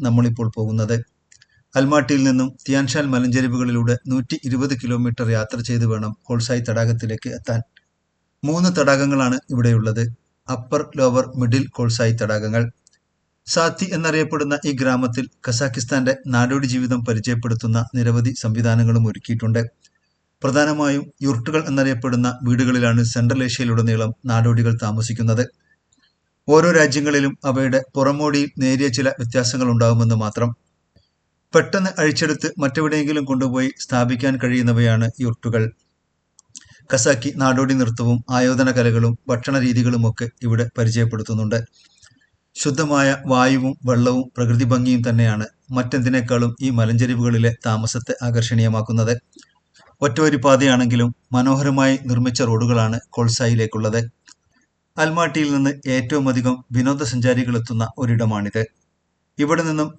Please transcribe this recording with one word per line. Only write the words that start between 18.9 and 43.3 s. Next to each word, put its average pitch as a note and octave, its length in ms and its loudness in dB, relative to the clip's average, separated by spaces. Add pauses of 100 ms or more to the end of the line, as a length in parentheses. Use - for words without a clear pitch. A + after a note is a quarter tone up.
ഒരുക്കിയിട്ടുണ്ട്. A2+ 560 -2 (800)
പ്രധാനമായും D3 720 0 (100)
യുർട്ടുകൾ C#3 440 -2
എന്നറിയപ്പെടുന്ന B2+ 760 0
വീടുകളിലാണ് A#2+ 640 2
സെൻട്രൽ A#2+ 400 0
ഏഷ്യയിലുടനീളം A2+ 680 0 (140)
നാടോടികൾ A#2 560 2
താമസിക്കുന്നത്. A2+ 640 -2 (1000)
ഓരോ D#3+ 240 6
രാജ്യങ്ങളിലും C#3+ 720 2
അവയുടെ C3+ 380 0 (120)
പുറമോടിയിൽ C#3+ 640 0
നേരിയ C3 300 2
ചില C3 200 0
വ്യത്യാസങ്ങൾ B2+ 600 -2
ഉണ്ടാകുമെന്ന് A#2 440 4
മാത്രം. A2+ 420 -2 (1000)
പെട്ടെന്ന് F#3 440 0
അഴിച്ചെടുത്ത് D3+ 600 0
മറ്റെവിടെയെങ്കിലും D3+ 640 0
കൊണ്ടുപോയി B2+ 540 0
സ്ഥാപിക്കാൻ B2+ 640 -2
കഴിയുന്നവയാണ് A#2 680 2 (100)
യുർട്ടുകൾ. A2+ 500 -2 (1200)
കസാക്കി C3+ 460 2
നാടോടി C3+ 380 2
നൃത്തവും A#2+ 440 0 (120)
ആയോധന B2+ 400 2
കലകളും A#2 480 2 (100)
ഭക്ഷണ C3+ 300 -2
രീതികളുമൊക്കെ A#2+ 680 0 (160)
ഇവിടെ A#2 220 0 (140)
പരിചയപ്പെടുത്തുന്നുണ്ട്. A2+ 800 0 (1000)
ശുദ്ധമായ C#3+ 520 0 (180)
വായുവും C3 480 2 (100)